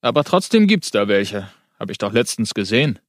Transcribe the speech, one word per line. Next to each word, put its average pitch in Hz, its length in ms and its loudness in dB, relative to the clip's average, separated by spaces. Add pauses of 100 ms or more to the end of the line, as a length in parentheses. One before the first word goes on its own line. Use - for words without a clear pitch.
"Aber 131 220 0
trotzdem 202 440 2
gibt's 196 240 0
da 104 160 0
welche. 101 420 -2 (300)
Hab 98 100 -8
ich - 80 -10
doch 104 160 -4
letztens 117 400 -2
gesehen." 110 560 -2